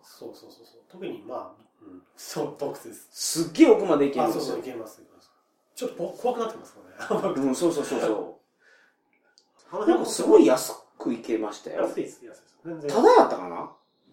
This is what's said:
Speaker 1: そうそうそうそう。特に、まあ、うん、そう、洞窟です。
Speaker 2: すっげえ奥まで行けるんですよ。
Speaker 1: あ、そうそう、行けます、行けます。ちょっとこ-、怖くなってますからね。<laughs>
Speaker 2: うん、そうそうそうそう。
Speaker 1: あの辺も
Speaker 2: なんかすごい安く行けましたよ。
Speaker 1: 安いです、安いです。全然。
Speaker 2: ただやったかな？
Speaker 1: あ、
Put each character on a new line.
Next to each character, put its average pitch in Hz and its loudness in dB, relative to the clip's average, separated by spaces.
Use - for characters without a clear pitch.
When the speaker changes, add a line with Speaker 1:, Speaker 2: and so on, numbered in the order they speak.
Speaker 1:
そ - -20
う 107 -18
そ - -20
う 82 -20
そ 117 -20
う - -20
そ - -20
う。 - -20
特 185 -16
に、 - -12
ま - -12
あ、 - -20
う - -20
ん、 - -20
そ - -8
う、 147 -10
洞 139 -6
窟 - -10
で 113 -18
す。 - -20
Speaker 2:
す 160 -4
っ - -14
げ 320 4
え 277 6
奥 208 4
ま 165 2
で 143 2
行 139 -8
け 127 -4
る 117 0
ん 110 -2
で - -
す - -6
よ。 - -6
Speaker 1:
あ、 - -8
そ - -6
う - -8
そ - -8
う、 - -14
行 127 -12
け 117 -14
ま 110 -14
す、 - -20
行 - -20
け - -20
ま - -20
す。 - -20
ち - -12
ょ - -4
っ - -12
と - -16
こ-、 185 -10
怖 247 0
く 233 -8
な 220 -4
っ - -10
て - -14
ま - -20
す - -20
か - -20
ら - -2
ね。 - -4
<laughs> 135 0
Speaker 2:
う - 0
ん、 127 -2
そ 170 0
う 160 2
そ - -2
う - -4
そ 131 -4
う - -4
そ 104 0
う。 104 -4
Speaker 1:
あ 175 -10
の 427 -4
辺 - -6
も - -6
Speaker 2:
な 339 6
ん - -4
か - -
す - -6
ご - 10
い 349 10
安 - 2
く - -4
行 117 -8
け 113 -2
ま 104 -6
し - -16
た - -12
よ。 - -4
Speaker 1:
安 - -2
い 156 -2
で - -12
す、 - -20
安 - -20
い - -20
で - -20
す。 - -20
全 160 -12
然。 147 -8
Speaker 2:
た 202 2
だ 415 8
や 480 8
っ - -2
た - -6
か 90 -10
な？ 85 -10
Speaker 1:
あ、 - -12